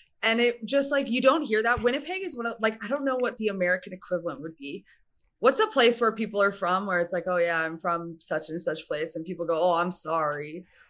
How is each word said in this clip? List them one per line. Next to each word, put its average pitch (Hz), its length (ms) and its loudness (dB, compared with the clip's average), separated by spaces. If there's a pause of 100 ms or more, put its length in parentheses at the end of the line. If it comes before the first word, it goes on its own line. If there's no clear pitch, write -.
(220)
and 226 180 2
it 240 260 0
just, 277 240 2
like, 277 180 0
you 240 140 0
don't 285 200 6
hear 214 200 0
that. 233 200 0
Winnipeg 294 420 -2
is 320 120 -10
one 233 100 -6
of, 226 140 -6
like, 220 240 0
I 196 40 -10
don't 277 160 -2
know 262 120 0
what 240 220 -2
the 214 100 0
American 185 440 0
equivalent 170 480 -6
would 160 160 -12
be. 143 280 -12 (540)
What's 262 220 4
a 440 60 4
place 240 340 4
where 226 120 2
people 208 280 -2
are 196 120 4
from 190 340 0
where 180 140 0
it's 175 120 -2
like, 175 140 -2
"Oh, 180 100 0
yeah, 170 240 2
I'm 160 160 -4
from 170 440 -4
such 156 280 -4
and 160 140 -6
such 160 240 -4
place," 156 300 -4
and 160 80 -8
people 170 200 -6
go, 160 160 0
"Oh, 180 160 4
I'm 175 140 0
sorry." 156 760 -4 (260)